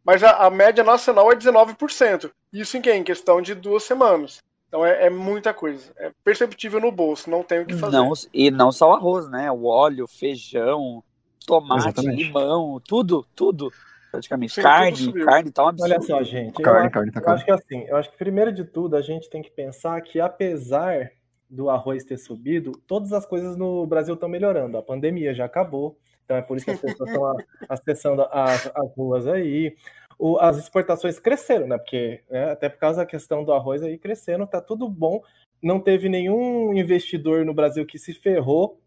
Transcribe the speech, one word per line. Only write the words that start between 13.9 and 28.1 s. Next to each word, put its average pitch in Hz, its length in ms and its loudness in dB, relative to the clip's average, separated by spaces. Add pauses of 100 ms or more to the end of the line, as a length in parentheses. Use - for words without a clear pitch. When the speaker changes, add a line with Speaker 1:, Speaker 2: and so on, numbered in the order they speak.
Speaker 2:
Praticamente. 120 440 -6
Speaker 1:
Sim, 202 80 -4
Speaker 2:
Carne, 165 300 6
Speaker 1:
tudo 131 120 -4
subiu. 165 220 -2
Speaker 2:
carne 151 240 4
tá 151 140 0
um 160 40 4
absurdo. 175 240 0
Speaker 4:
Olha 170 100 2
só, 143 200 -2
gente, 117 360 -8
eu 156 60 -6
Speaker 3:
Carne, 117 220 6
Speaker 4:
acho, 117 40 -2
Speaker 3:
carne 107 220 -2
tá - 80 -6
Speaker 4:
eu - 40 -10
Speaker 3:
caro. 170 120 4
Speaker 4:
acho - 80 -8
que 202 60 0
assim, 143 380 -2
eu 143 80 -2
acho 147 140 -2
que - 80 -20
primeiro 196 340 0
de 185 120 -8
tudo 165 320 -6
a 147 40 2
gente 160 300 -10
tem 156 120 -12
que - 80 -20
pensar 165 520 -8
que 165 180 -6
apesar 160 880 -4 (380)
do 135 220 -6
arroz 131 340 -4
ter 127 140 -12
subido, 131 540 -8 (140)
todas 202 260 -6
as 202 140 -4
coisas 180 300 -6
no 180 300 -4
Brasil 165 300 -2
tão 170 120 -8
melhorando. 170 500 -2
A 110 40 -8
pandemia 147 520 -4
já 123 120 -6
acabou, 151 520 -4 (260)
então 131 120 -2
é 127 60 -2
por 131 140 -8
isso 131 100 -8
que 214 60 -4
as 185 80 -6
pessoas - 300 -8
tão 139 160 -2
a-, 135 100 -4 (160)
Speaker 1:
<laughs> - 160 -20
Speaker 4:
acessando 139 600 -2